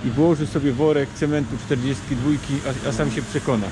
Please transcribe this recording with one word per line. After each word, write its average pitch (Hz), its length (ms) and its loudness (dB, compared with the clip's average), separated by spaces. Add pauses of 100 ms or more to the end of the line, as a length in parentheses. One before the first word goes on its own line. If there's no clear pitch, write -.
i 131 40 2
włoży 147 380 4
sobie 143 240 0
worek 143 380 2
cementu 147 560 -2
czterdziestki 135 500 -2
dwójki, 139 380 0 (320)
a, 139 40 0
a - 20 -2
sam 135 200 0
się 117 100 -2
przekona. 120 500 0